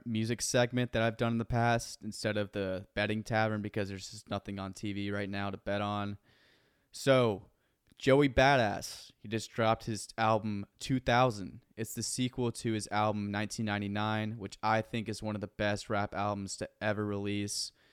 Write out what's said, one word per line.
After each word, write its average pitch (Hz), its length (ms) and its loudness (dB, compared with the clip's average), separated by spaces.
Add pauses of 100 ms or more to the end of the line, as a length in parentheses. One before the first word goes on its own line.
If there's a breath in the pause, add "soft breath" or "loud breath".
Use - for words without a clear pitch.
music 110 340 -2
segment 123 520 0
that 113 100 2
I've 113 140 0
done 117 160 0
in 117 60 0
the 117 60 -2
past 117 600 0
instead 107 320 -4
of 104 160 -2
the 95 420 -4
betting 107 300 0
tavern 110 380 2
because 101 260 -2
there's 95 200 -10
just - 220 -18
nothing 101 300 -6
on 95 140 -8
T 104 180 -6
V 101 180 -2
right 101 180 -2
now 101 220 -2
to 98 60 -6
bet 101 240 -2
on. 101 360 -2 (760 soft breath)
So, 123 540 4 (520)
Joey 139 300 6
Badass, 131 920 2
he 107 100 -14
just 110 220 -4
dropped 113 360 2
his 107 200 -4 (100)
album 107 500 0 (120)
two 131 220 0
thousand. 117 640 2 (140)
It's 110 180 -8
the 117 100 -6
sequel 123 480 -2
to 117 200 -2
his 107 200 -2
album 104 400 0
nineteen 107 340 -4
ninety-nine, 107 720 -2
which 101 240 -10
I 110 200 4
think 110 260 -6
is 107 120 -6
one 107 140 -4
of 101 60 -6
the 101 80 -6
best 104 420 -2
rap 104 240 0
albums 101 440 -2
to - 100 -6 (120)
ever 107 240 0
release. 101 680 -2 (200 soft breath)